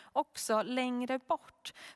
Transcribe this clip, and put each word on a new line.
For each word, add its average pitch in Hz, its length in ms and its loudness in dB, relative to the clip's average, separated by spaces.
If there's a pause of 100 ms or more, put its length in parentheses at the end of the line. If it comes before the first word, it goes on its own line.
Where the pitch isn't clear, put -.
(120)
också 220 520 0
längre 247 560 0
bort, - 540 -6 (220)